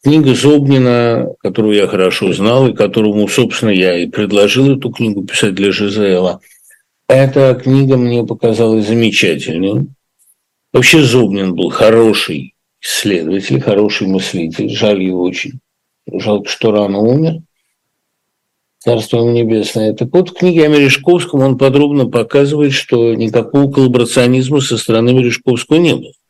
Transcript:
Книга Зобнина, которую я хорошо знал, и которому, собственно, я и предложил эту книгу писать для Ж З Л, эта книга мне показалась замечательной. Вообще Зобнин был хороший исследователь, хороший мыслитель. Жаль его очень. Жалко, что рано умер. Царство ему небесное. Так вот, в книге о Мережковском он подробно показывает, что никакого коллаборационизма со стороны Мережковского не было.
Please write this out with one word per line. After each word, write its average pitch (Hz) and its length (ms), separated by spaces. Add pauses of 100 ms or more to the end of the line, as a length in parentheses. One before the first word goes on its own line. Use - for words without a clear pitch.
Книга 139 320
Зобнина, 127 1040
которую 107 360
я 98 120
хорошо 92 460
знал, 117 340
и 110 60
которому, 104 540
собственно, 113 420
я 92 280
и 87 100
предложил 104 680
эту 135 140
книгу 107 360
писать 98 300
для 98 160
Ж 101 180
З 101 240
Л, 90 280 (680)
эта 131 540
книга 135 360
мне 120 280
показалась 110 600
замечательной. 104 1000 (880)
Вообще 139 280
Зобнин 101 540
был 92 140
хороший 110 840 (280)
исследователь, 95 800
хороший 104 460
мыслитель. 92 600
Жаль 104 320
его 92 200
очень. 95 380 (520)
Жалко, 104 380
что - 220
рано 101 280
умер. 160 420 (1400)
Царство 117 400
ему 117 120
небесное. 110 640
Так 127 180
вот, 180 200
в - 20
книге 170 320
о - 20
Мережковском 147 720
он 131 180
подробно 135 500
показывает, 143 680
что 117 400
никакого 117 580
коллаборационизма 127 880
со 127 180
стороны 117 360
Мережковского 127 640
не 170 180
было. - 160 (180)